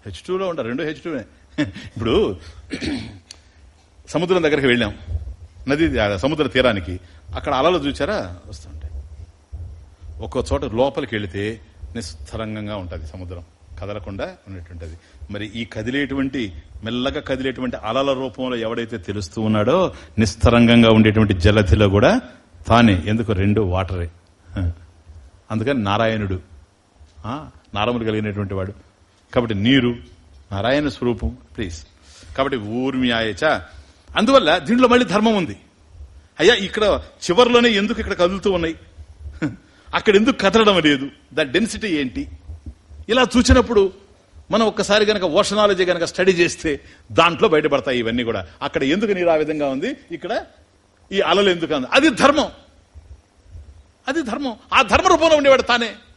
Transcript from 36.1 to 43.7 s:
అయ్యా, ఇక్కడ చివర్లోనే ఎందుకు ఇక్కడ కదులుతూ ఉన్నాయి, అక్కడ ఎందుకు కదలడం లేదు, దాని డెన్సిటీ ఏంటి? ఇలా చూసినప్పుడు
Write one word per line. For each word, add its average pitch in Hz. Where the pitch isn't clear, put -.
అయ్యా, 202
ఇక్కడ 196
చివర్లోనే 240
ఎందుకు 208
ఇక్కడ 202
కదులుతూ 185
ఉన్నాయి, 165
అక్కడ 190
ఎందుకు 226
కదలడం 196
లేదు, 143
దాని 143
డెన్సిటీ 208
ఏంటి? 143
ఇలా 247
చూసినప్పుడు 226